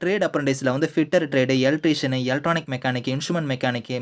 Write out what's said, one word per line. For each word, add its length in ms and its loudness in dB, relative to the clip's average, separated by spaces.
ட்ரேட் 280 0
அப்ரண்டிஸ்ல 480 0
வந்து 160 0
ஃபிட்டர் 360 2
ட்ரேடு, 340 2
எலக்ட்ரீஷியன், 640 2
எலக்ட்ரானிக் 500 -2
மெக்கானிக், 400 -2
இன்ஸ்ட்ருமென்ட் 380 -2
மெக்கானிக், 500 -4